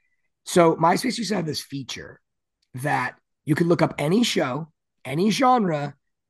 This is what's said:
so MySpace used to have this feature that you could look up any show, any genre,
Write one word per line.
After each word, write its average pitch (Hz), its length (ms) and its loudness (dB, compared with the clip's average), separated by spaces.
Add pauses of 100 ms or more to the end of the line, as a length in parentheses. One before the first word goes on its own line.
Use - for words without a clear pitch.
(440)
so 165 320 4
MySpace 180 420 0
used 202 120 -6
to 208 80 -2
have 170 80 -4
this 151 160 -6
feature - 580 -12 (540)
that 131 420 -4 (300)
you 151 100 2
could 170 120 0
look 170 140 2
up 151 160 2
any 170 260 0
show, 156 500 -4 (320)
any 160 240 0
genre, 185 640 2 (340)